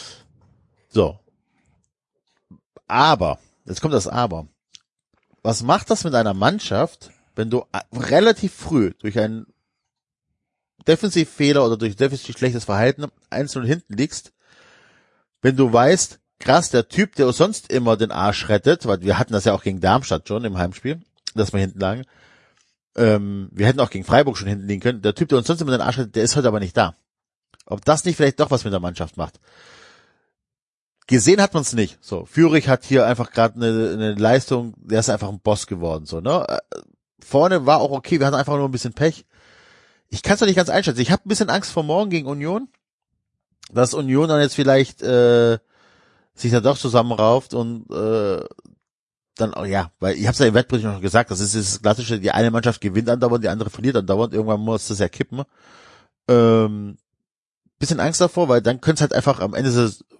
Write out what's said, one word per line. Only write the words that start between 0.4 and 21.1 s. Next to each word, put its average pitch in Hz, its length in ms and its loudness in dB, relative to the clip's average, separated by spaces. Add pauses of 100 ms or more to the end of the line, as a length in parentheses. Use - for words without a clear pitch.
So. 98 280 -2 (1700)
Aber, 113 520 0 (260)
jetzt - 160 -12
kommt 156 140 -4
das 101 120 0
Aber. 98 400 -6 (960)
Was 113 200 -2
macht 156 260 0
das 220 160 -2
mit 156 100 -4
einer 110 200 2
Mannschaft, 123 760 -2 (240)
wenn 110 140 -6
du 123 240 -2
a-, 95 80 -6 (140)
relativ 175 580 2
früh 127 460 -2
durch 107 200 -6
einen 110 280 -4 (1400)
Defensivfehler 151 760 2
oder 113 140 2
durch 107 180 -4
defensiv 135 400 -4
schlechtes 120 280 -2
Verhalten 120 420 0 (240)
eins 139 240 -6
null 127 120 -6
hinten 147 280 -4
liegst, - 380 -6 (1080)
wenn 131 160 2
du 131 160 2
weißt, 131 460 2 (220)
krass, 160 300 2
der 117 180 0
Typ, 202 260 -2
der 139 120 2
uns 123 120 0
sonst 202 340 0
immer 117 240 2
den 107 140 -2
Arsch 98 400 -2
rettet, 123 360 2
weil 98 140 0
wir 90 180 0
hatten 120 140 -2
das 101 120 0
ja 107 100 4
auch 95 80 -4
gegen 95 180 -4
Darmstadt 95 480 0
schon 110 160 -6
im 98 140 -6
Heimspiel, 95 420 -6 (340)